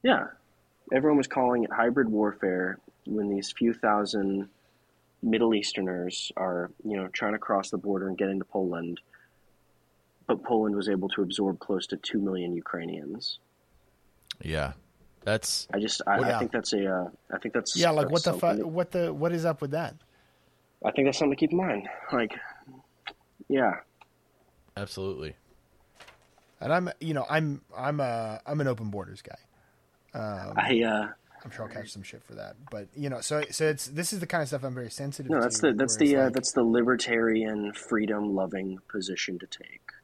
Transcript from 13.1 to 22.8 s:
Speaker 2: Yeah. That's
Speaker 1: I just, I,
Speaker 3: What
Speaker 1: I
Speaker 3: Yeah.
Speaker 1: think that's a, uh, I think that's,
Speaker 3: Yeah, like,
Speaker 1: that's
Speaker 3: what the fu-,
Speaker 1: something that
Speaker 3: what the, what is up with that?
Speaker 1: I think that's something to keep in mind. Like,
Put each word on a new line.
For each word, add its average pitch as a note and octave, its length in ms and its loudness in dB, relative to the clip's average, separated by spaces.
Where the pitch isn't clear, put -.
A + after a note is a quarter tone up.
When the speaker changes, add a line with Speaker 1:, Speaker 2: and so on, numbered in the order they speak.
Speaker 2:
Yeah. D2+ 300 -2
That's - 500 -2
Speaker 1:
I G2+ 80 0
just, G#2+ 260 -2
I, G2+ 120 4
Speaker 3:
What - 80 2
Speaker 1:
I B2 60 2
Speaker 3:
Yeah. A#2 80 2
Speaker 1:
think A#2+ 120 -2
that's A#2 220 -2
a, G2 120 2
uh, F#2 220 0
I F#2+ 60 -4
think - 160 -6
that's, A#2 200 0
Speaker 3:
Yeah, E3+ 180 4
like, D3 160 2
Speaker 1:
that's C#3+ 40 0
Speaker 3:
what E3 120 2
the E3+ 100 2
fu-, - 60 -4
Speaker 1:
something E3 180 2
that B2 100 -2
Speaker 3:
what F3 220 -2
the, E3+ 240 0
what D#3+ 180 0
is E3 140 0
up D#3 160 0
with C#3 80 -4
that? D3+ 240 -4
Speaker 1:
I A2 60 2
think C3+ 180 2
that's C3+ 100 0
something C#3+ 160 2
to - 60 -4
keep D#3 120 4
in E3+ 40 2
mind. C3+ 320 0
Like, A#2 220 0